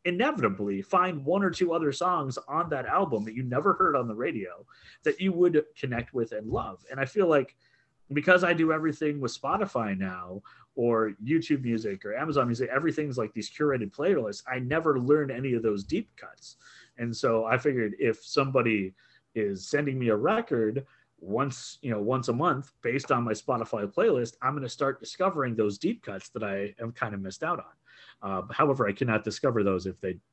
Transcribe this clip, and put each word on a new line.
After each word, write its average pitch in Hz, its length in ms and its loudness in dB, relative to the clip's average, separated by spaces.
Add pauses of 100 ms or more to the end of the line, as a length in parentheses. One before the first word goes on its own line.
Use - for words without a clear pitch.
inevitably 127 760 0
find 180 440 2
one 185 180 2
or 185 80 2
two 175 220 0
other 160 180 2
songs 151 560 -2
on 160 220 -2
that 135 180 -4
album 131 380 0
that 110 100 -10
you 127 80 -4
never 131 300 2
heard 175 240 2
on 127 100 0
the 110 80 -6
radio 104 500 -6 (380)
that 151 180 0
you 190 120 0
would 165 320 4 (120)
connect 120 380 -6
with 117 160 -2
and 107 180 -8
love. 117 400 -6
And 131 120 -8
I 135 40 0
feel 185 220 2
like 147 300 4 (560)
because 175 320 4
I 175 80 4
do 160 200 2
everything 156 460 -2
with 127 180 -4
Spotify 131 640 -2
now 92 440 -8 (340)
or 113 380 2 (100)
YouTube 151 380 0
Music 110 420 -2
or 107 100 -6
Amazon 139 320 0
Music, 120 260 -2
everything's 147 460 0
like 107 140 -2
these 104 180 -8
curated 131 400 0
playlists. 139 580 0
I 127 120 -4
never 143 400 2
learn 139 320 4
any 127 220 -2
of 113 100 0
those 104 180 2
deep 180 340 -4
cuts. - 420 -20 (400)
And 120 160 -4
so 113 300 2
I 120 140 2
figured 123 400 0
if 117 260 0
somebody 117 720 2 (400)
is 101 340 -4
sending 143 300 0
me 123 100 0
a 107 80 4
record 135 720 0 (320)
once, 120 600 -4
you 131 100 -6
know, 107 100 -2
once 127 280 0
a 123 40 2
month 139 400 0 (100)
based 131 280 -2
on 123 140 2
my 110 80 0
Spotify 107 580 -2
playlist, 131 520 2
I'm 131 120 0
gonna 135 140 -6
start 135 320 -2
discovering 151 560 -2
those 104 220 2
deep 220 240 -2
cuts 98 280 -12
that 110 120 -8
I 101 360 -4
have 117 160 -8
kind 110 200 -6
of 98 60 -6
missed 95 220 -8
out 160 160 -4
on. - 720 -14
Uh, 92 120 -4 (100)
however, 139 340 4
I 101 60 0
cannot 110 320 0
discover 117 380 0
those 95 240 0
if 92 140 -8
they 92 180 -6 (140)